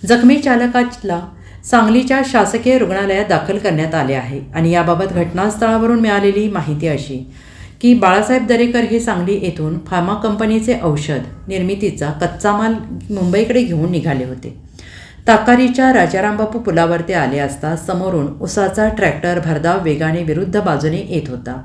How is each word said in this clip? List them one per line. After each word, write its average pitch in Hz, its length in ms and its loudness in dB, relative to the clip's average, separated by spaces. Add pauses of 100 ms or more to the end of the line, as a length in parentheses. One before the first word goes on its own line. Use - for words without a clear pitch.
जखमी 240 300 6
चालकाला 240 840 0 (500)
सांगलीच्या 247 540 4
शासकीय 240 540 2
रुग्णालयात 196 500 0
दाखल 190 300 0
करण्यात 160 360 -2
आले 139 200 0
आहे 127 260 -6 (140)
आणि 165 160 2
याबाबत 175 420 2
घटनास्थळावरून 214 880 0
मिळालेली 202 480 2
माहिती 156 400 -2
अशी 131 440 -6 (480)
की, 240 140 6
बाळासाहेब 214 520 2
दरेकर 240 340 2
हे 226 200 0
सांगली 196 420 -2
येथून 160 440 -4
फार्मा 180 280 0
कंपनीचे 220 680 0
औषध 147 680 -4
निर्मितीचा 190 600 -2
कच्चा 175 420 -2
माल 220 220 0 (160)
मुंबईकडे 208 720 0
घेऊन 170 280 0
निघाले 143 340 -2
होते. 127 380 -12 (680)
ताकारीच्या 247 640 4
राजारामबापू 208 640 0
पुलावर 170 420 0
ते 170 140 -4
आले 143 240 0
असता 147 380 -4
समोरून 175 500 -2 (140)
उसाचा 196 480 0
ट्रॅक्टर 175 560 0
भरधाव 160 380 0
वेगाने 160 400 0
विरुद्ध 175 380 -2
बाजूने 165 480 -2
येत 151 220 -4
होता. 123 340 -10